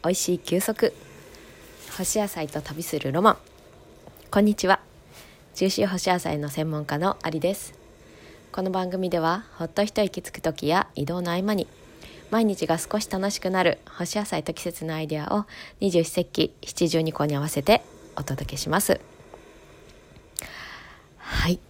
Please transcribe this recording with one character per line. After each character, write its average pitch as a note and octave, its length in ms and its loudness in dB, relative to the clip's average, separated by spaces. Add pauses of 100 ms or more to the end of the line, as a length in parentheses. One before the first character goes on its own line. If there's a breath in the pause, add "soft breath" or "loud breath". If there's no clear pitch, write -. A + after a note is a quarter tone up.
美 E3 80 2
味 - 20 4
し - 220 0
い - 20 -6
休 F3 220 0
息。 - 340 2 (1040 loud breath)
干 F#3+ 60 -4
し - 160 0
野 G3+ 80 0
菜 E3 200 -6
と D3+ 140 -6
旅 D3+ 220 -8
す D3+ 160 -4
る C#3 120 -2
ロ E3 120 2
マ G#3+ 80 8
ン。 - 60 2 (920)
こ - 120 2
ん G#3 40 8
に G#3 80 6
ち F#3+ 140 0
は。 F#3+ 120 6 (760 loud breath)
ジ F#3+ 100 0
ュ - 40 4
ー - 20 0
シ G3+ 140 2
ー - 20 -2
干 F#3 100 -2
し - 100 -2
野 F3+ 120 2
菜 E3 180 -2
の D3 120 -4
専 D#3 200 -2
門 D3+ 160 -4
家 C#3+ 140 -2
の F#3 240 0
ア D#3+ 80 -4
リ D#3+ 80 -4
で F3+ 160 0
す。 - 180 -12 (760 loud breath)
こ F#3 100 -6
の F#3+ 80 0
番 F#3 220 0
組 F#3 180 -2
で E3+ 80 0
は、 E3 280 0 (120)
ほ E3 80 -4
っ D#3+ 40 -8
と G3+ 140 2
一 G#3 200 0
息 F#3 180 -2
つ - 100 -14
く - 80 -12
時 D3 280 -2
や F3+ 260 2
移 C#3+ 120 -4
動 F3 180 -4
の F3 80 -2
合 F3+ 100 0
間 G#3 140 0
に、 F3+ 120 -2 (640 loud breath)
毎 A3 160 4
日 F#3+ 220 0
が E3 100 2
少 - 220 -2
し - 100 -6
楽 G3 220 0
し - 80 -4
く F#3 100 -2
な F#3 140 2
る E3+ 240 4
干 - 180 -6
し G#3 140 -2
野 G#3 40 -2
菜 D#3+ 200 -4
と E3 100 -4
季 - 80 -10
節 E3+ 240 -6
の D#3+ 80 -4
ア D#3 80 -2
イ D#3 60 -4
デ D#3 120 -2
ア - 160 -2
を、 G#3 100 0 (340 loud breath)
二 G3+ 100 2
十 E3+ 140 6
四 - 80 -2
節 F3 200 0
気、 - 220 2 (100)
七 - 240 0
十 D#3+ 140 4
二 D#3+ 100 0
候 D3+ 140 0
に D3 100 2
合 C#3 60 0
わ D3+ 60 0
せ - 160 -2
て G#3+ 180 6 (340)
お D3 60 -4
届 C#3 300 -4
け C#3+ 60 -8
し - 120 -4
ま F3 120 2
す。 - 200 2 (2250 loud breath)
は - 320 0
い。 F3+ 100 2 (100)